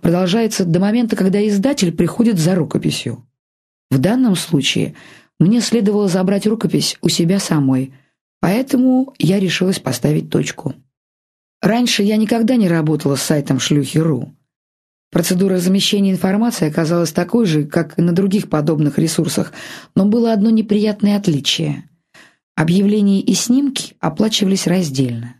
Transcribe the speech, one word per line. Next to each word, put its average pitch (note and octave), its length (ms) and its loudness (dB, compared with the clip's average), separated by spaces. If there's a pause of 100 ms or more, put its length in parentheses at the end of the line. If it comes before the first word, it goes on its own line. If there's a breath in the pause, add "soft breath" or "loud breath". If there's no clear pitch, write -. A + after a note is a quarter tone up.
продолжается F#3 600 0
до E3+ 160 0
момента, A3 340 0
когда G3 320 0
издатель G3+ 460 0
приходит F3+ 460 0
за F3 180 2
рукописью. D3+ 680 -4 (680)
В C3 100 0
данном A3 360 2
случае - 640 -2 (420 loud breath)
мне G#3+ 220 4
следовало G#3 480 2
забрать F#3+ 360 0
рукопись G#3+ 580 -2
у E3+ 60 0
себя F3 300 0
самой, C3+ 560 0 (460 soft breath)
поэтому B3+ 800 2
я F#3 180 2
решилась F#3 400 0
поставить D3+ 500 -2
точку. - 460 -4 (880)
Раньше A#3 400 0
я G#3+ 140 2
никогда A3+ 400 2
не G#3 100 2
работала D#3 480 0
с C3+ 80 -4
сайтом C#3+ 380 0
шлюхи D3 380 0
ру. D#3 360 -2 (760)
Процедура F#3 460 0
замещения F#3+ 520 0
информации G3 560 0
оказалась D#3+ 460 0
такой G3+ 340 0
же, D#3 180 2
как D#3+ 320 -4
и E3 60 0
на F3 100 2
других F#3+ 380 0
подобных D3+ 480 0
ресурсах, E3 540 -2 (420 loud breath)
но F#3+ 100 2
было A3+ 280 2
одно G#3+ 180 2
неприятное G#3 680 0
отличие. D3+ 720 -2 (680 soft breath)
Объявления G3 640 2
и - 140 0
снимки C4+ 680 -2
оплачивались F#3+ 680 0
раздельно. C3 720 -2